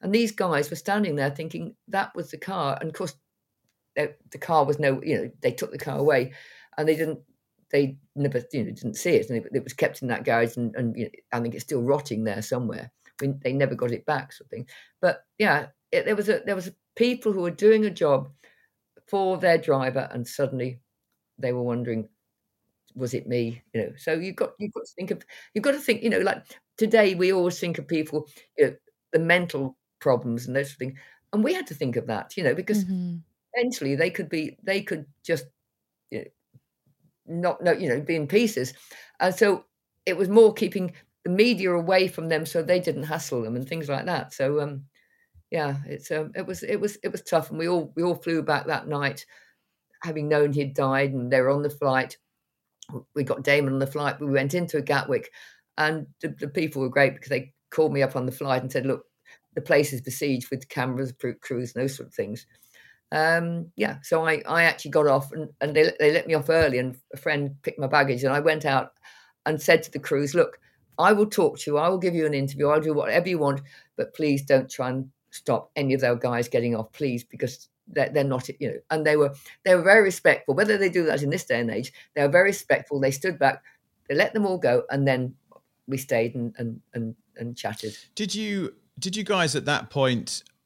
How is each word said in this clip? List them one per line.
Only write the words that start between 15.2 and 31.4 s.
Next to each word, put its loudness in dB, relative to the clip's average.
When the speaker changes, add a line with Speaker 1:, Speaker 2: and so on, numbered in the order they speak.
Speaker 1:
yeah, 2
it, 0
there 0
was -4
a, 2
there -2
was -8
a -14
people 0
who -2
were -2
doing 4
a 0
job 2
for 0
their 4
driver 0
and -8
suddenly -4
they -2
were -2
wondering, -4
"Was -6
it -6
me?" -2
You -2
know, -6
so -4
you've -6
got, -4
you've -8
got -12
to -20
think -8
of, -8
you've -4
got 2
to 0
think, -2
you 2
know, 2
like -2
today 4
we 2
always 2
think -4
of -10
people, -2
you 8
know, -4
the 4
mental 0
problems 0
and -4
those 0
sort -16
of -20
things. -8
And 2